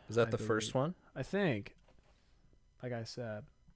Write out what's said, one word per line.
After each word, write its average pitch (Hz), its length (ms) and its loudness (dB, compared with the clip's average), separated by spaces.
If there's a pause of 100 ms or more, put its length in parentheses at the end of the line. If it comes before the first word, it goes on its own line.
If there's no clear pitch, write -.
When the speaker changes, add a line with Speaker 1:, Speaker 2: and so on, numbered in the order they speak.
Speaker 1:
Is 110 80 -2
that 113 100 6
Speaker 2:
I 113 40 -2
Speaker 1:
the 120 60 0
first 110 360 2
Speaker 2:
believe. 131 100 4
Speaker 1:
one? 175 120 -2 (200)
Speaker 2:
I 135 80 -6
think. 160 520 0 (1040)
Like 127 100 -6
I 117 140 -4
said. 117 400 -8 (300)